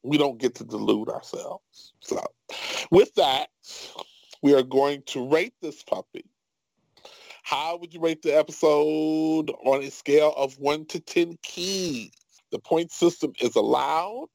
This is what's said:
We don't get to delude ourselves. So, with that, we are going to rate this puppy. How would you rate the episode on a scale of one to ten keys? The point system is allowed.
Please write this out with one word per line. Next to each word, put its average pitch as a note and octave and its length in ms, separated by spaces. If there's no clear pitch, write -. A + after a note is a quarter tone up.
We C#3+ 160
don't C3+ 200
get A#2+ 180
to A2+ 80
delude G#2+ 440
ourselves. - 920
So, - 240
with F#3 260
that, C#3 320
we C#3+ 120
are C3 80
going C#3 440
to C3 220
rate D#3+ 320
this - 220
puppy. - 420
How D#3 340
would E3+ 160
you E3+ 60
rate D#3+ 220
the D3+ 140
episode D#3 1120
on C3+ 180
a C#3 80
scale D3+ 460
of C3+ 220
one D3 280
to D#3+ 140
ten E3+ 420
keys? F3+ 720
The - 80
point E3 340
system E3 480
is B2 160
allowed. D#3 800